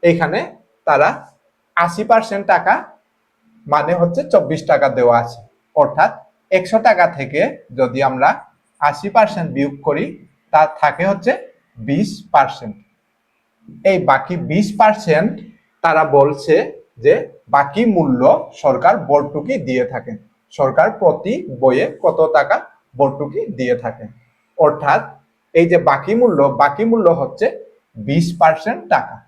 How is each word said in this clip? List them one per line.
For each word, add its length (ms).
এখানে 380
তারা 220
আশি 340
পার্সেন্ট 420
টাকা, 220
মানে 340
হচ্ছে 200
চব্বিশ 280
টাকা 180
দেওয়া 240
আছে, 160
অর্থাৎ 340
একশো 360
টাকা 180
থেকে 240
যদি 200
আমরা 200
আশি 360
পার্সেন্ট 380
বিয়োগ 200
করি, 180
তা 80
থাকে 300
হচ্ছে 220
বিশ 320
পার্সেন্ট। 440
এই 80
বাকি 240
বিশ 160
পার্সেন্ট 540
তারা 200
বলছে 360
যে 100
বাকি 280
মূল্য 260
সরকার 320
ভর্তুকি 480
দিয়ে 240
থাকেন। 240
সরকার 360
প্রতি 340
বইয়ে 260
কত 140
টাকা 200
ভর্তুকি 420
দিয়ে 240
থাকেন, 260
অর্থাৎ 420
এই 140
যে 100
বাকি 300
মূল্য, 200
বাকি 280
মূল্য 160
হচ্ছে 260
বিশ 300
পার্সেন্ট 400
টাকা। 240